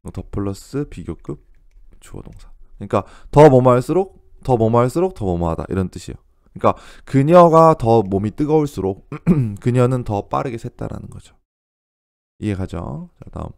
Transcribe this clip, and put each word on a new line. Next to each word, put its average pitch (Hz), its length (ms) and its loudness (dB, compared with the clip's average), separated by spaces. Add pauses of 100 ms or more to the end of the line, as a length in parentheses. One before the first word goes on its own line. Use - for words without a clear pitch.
(120)
더 95 160 -10
플러스 104 600 -8
비교급 - 540 -14 (560)
주어 - 220 -18
동사. - 300 -20 (260)
그러니까 110 280 -4 (260)
더 147 180 8
뭐뭐할수록, 131 920 0
더 127 140 0
뭐뭐할수록 123 580 0
더 107 100 -8
뭐뭐하다. 85 440 -4
이런 92 200 -4
뜻이에요. - 280 -16 (360)
그러니까 - 260 -2 (260)
그녀가 160 720 6
더 113 280 2
몸이 98 280 -2
뜨거울수록 147 760 -4 (240)
<clears throat> 113 260 -2
그녀는 123 440 0
더 101 240 -6
빠르게 131 300 -6
샜다라는 - 520 -12
거죠. - 260 -20 (1000)
이해가죠? 98 800 -8
자, - 140 -20
다음. 82 260 -12